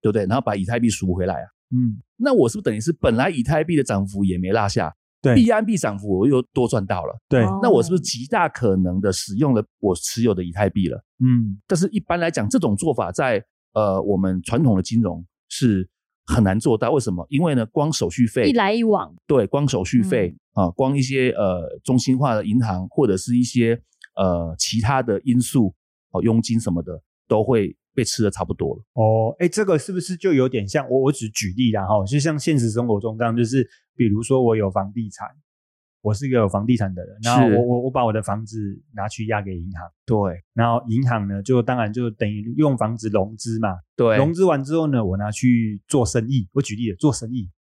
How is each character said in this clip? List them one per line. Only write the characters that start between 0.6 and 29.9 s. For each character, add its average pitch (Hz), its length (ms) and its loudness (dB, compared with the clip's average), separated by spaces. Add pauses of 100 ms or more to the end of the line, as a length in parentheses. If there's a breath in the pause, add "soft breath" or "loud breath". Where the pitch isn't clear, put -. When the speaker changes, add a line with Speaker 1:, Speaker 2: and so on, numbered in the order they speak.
Speaker 1:
太 117 160 -2
币 117 100 2
赎 92 240 -2
回 90 120 -2
来 92 160 -2
啊。 95 60 -16 (280)
Speaker 2:
嗯。 120 260 -2 (140)
Speaker 1:
那 262 180 0
我 151 140 6
是 107 100 -4
不 107 40 -8
是 - 20 -18
等 110 100 -2
于 107 60 -4
是 147 140 -2
本 120 240 2
来 127 120 2
以 135 140 -2
太 156 220 0
币 170 100 -2
的 139 80 2
涨 101 240 0
幅 98 160 -4
也 92 140 0
没 92 140 -4
落 110 180 2
下， 87 260 -2 (260)
Speaker 2:
对。 127 140 4
Speaker 1:
币 233 140 6
安 220 160 2
币 208 120 0
涨 104 220 -4
幅 98 200 -2
我 104 60 4
又 131 160 4 (120)
多 123 120 2
赚 107 200 0
到 92 180 -4
了？ - 240 -10
Speaker 2:
对。 127 160 4
Speaker 3:
哦。 95 180 0
Speaker 1:
那 240 80 2
我 151 140 6
是 - 60 -2
不 180 80 2
是 147 40 0
极 120 260 -8
大 196 200 0
可 101 300 0
能 92 240 0
的 98 100 0
使 98 240 -6
用 135 180 2
了 107 80 2 (180)
我 98 140 0
持 - 300 -6
有 110 100 2
的 90 80 -2
以 87 120 -8
太 98 160 0
币 92 180 0
了？ - 160 -6 (160)
Speaker 2:
嗯。 117 480 2
Speaker 1:
但 185 100 0
是 175 120 2
一 220 100 -2
般 175 180 -2
来 170 140 0
讲， 110 160 -2
这 262 100 0
种 117 200 2
做 151 160 0
法 95 180 -2
在， 123 320 0 (300)
呃， 98 280 2
我 101 140 0
们 92 260 0
传 120 220 0
统 110 140 4
的 92 40 2
金 117 200 0
融 85 240 -4 (240)
是 98 400 0 (360)
很 - 160 2
难 98 160 2
做 113 200 2
到。 120 140 0
为 147 100 2
什 107 100 -4
么？ 87 180 -6
因 147 120 0
为 165 120 0
呢， 117 120 0
光 151 260 -2
手 90 180 -2
续 117 160 2
费， 117 240 0
Speaker 3:
一 262 40 0
来 208 200 2
一 233 120 0
往。 208 280 0 (140)
Speaker 1:
对， 123 180 4
光 143 220 0
手 98 160 0
续 117 180 2
费， 95 320 0 (200)
Speaker 3:
嗯。 101 100 2
Speaker 1:
啊， 85 60 2
光 135 280 -2
一 135 40 0
些， 127 300 0
呃， 92 520 -2
中 127 160 2
心 131 180 2
化 131 180 2
的 104 100 -2
银 113 180 2
行 92 240 -2
或 147 180 0
者 95 120 2
是 120 200 -2
一 123 60 2
些， 117 380 0 (340 loud breath)
呃， 85 420 0
其 - 220 -2
他 131 240 2
的 104 220 -2
因 123 160 2
素， 110 340 0 (360)
哦， 92 100 -2
佣 113 200 2
金 113 160 -2
什 104 140 -2
么 85 100 -2
的， 80 200 -12 (260)
都 110 160 2
会 110 320 0 (200)
被 107 80 0
吃 - 200 -4
得 101 60 2
差 95 140 -6
不 90 100 -6
多 80 220 -4
了。 - 80 -20 (100)
Speaker 2:
哦， 110 460 2
诶， 180 80 0
这 208 160 -2
个 185 140 2
是 190 160 -6